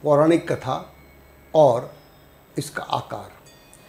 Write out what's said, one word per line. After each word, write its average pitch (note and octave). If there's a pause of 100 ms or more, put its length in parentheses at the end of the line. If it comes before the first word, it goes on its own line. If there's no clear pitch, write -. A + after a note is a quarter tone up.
पौराणिक D#3+
कथा - (600)
और C#3 (640)
इसका -
आकार। A2+ (580)